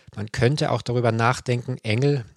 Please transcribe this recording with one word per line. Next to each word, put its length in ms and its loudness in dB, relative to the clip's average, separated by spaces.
Man 160 -8
könnte 380 0
auch 140 -2
darüber 280 0
nachdenken, 680 0
Engel, 440 0